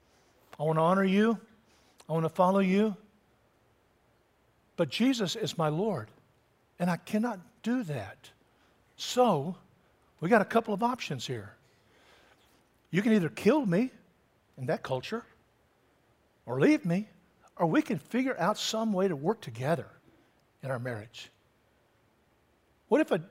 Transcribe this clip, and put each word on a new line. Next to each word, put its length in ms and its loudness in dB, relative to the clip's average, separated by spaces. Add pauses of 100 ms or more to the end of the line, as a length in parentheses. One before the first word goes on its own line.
(600)
I 40 -6
want 140 0
to 60 4
honor 200 4
you. 360 4 (680)
I 60 -6
want 120 0
to 40 -2
follow 300 4
you. 360 2 (1800)
But 140 -2
Jesus 460 0
is 220 -6
my 120 0
Lord, 400 -4 (720)
and 100 -2
I 80 -2
cannot 420 -4 (220)
do 220 -2
that. 480 -10 (640)
So, 580 2 (640)
we 100 -2
got 120 6
a 40 0
couple 280 0
of 80 -4
options 460 -4
here. 260 -10 (1400)
You 120 0
can 120 2
either 160 2
kill 360 2
me 260 0 (640)
in 100 -10
that 160 -2
culture, 420 -6 (1200)
or 140 -6
leave 260 4
me, 220 -2 (500)
or 100 2
we 140 2
can 180 -2
figure 400 -4
out 180 0
some 360 -2
way 140 2
to 80 -2
work 260 -2
together 460 -4 (760)
in 80 -6
our 80 -4
marriage." 500 -10 (1600)
What 140 4
if 100 -2
a, 200 0